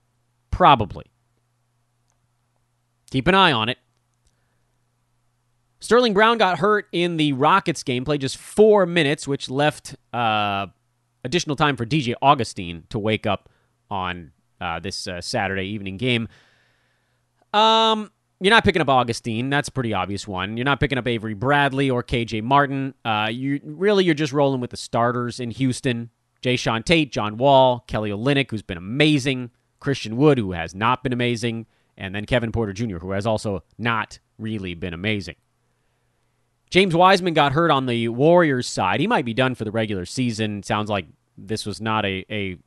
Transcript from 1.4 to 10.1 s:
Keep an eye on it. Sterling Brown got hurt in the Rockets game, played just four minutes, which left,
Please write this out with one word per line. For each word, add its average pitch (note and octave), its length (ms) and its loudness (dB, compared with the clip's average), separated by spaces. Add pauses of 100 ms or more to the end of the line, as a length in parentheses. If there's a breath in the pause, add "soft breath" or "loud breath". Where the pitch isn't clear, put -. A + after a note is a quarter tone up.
Keep B2+ 160 -2
an F#3 80 4
eye F3+ 160 6
on A2+ 160 0
it. B2+ 100 -4 (2000)
Sterling A#3 360 4
Brown A3 240 4
got F#3 200 2
hurt G#3 320 0
in E3+ 280 -2
the D3 160 2
Rockets D#3+ 500 2
game, B2+ 200 -4
played D3 180 -2
just C3 140 -4
four G#3 480 4
minutes, D#3+ 440 0
which C#3 200 -6
left, C#3+ 460 -2 (180)